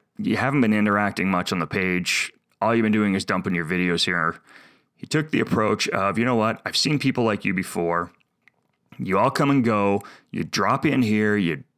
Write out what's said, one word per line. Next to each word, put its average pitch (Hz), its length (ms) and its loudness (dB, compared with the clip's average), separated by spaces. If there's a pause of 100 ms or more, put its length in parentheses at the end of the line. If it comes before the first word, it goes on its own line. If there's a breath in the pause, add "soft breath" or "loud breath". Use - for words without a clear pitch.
(180)
You 104 180 -2
haven't 139 260 0
been 107 120 4
interacting 101 560 0
much 92 240 0
on 90 60 -2
the 80 80 -2
page. 90 640 -2 (280)
All 110 140 0
you've 117 80 2
been 107 100 2
doing 104 220 2
is 92 100 -2
dumping 92 300 -2
your 85 120 -2
videos 87 400 0
here." 85 300 -2 (640 loud breath)
He - 80 -20
took 156 240 -2
the - 100 0
approach 107 500 0
of, 98 280 0
"You 117 80 2
know 127 100 0
what? 110 300 0
I've - 100 -6
seen 151 220 0
people 131 260 0
like 107 220 0
you 98 80 0
before. 87 580 -2 (880)
You 92 220 -2
all 120 100 4
come 143 220 0
and 139 120 4
go. 101 380 2 (300 loud breath)
You 85 120 -6
drop 104 440 0
in 135 160 2
here. 107 340 2
You 82 260 0 (140)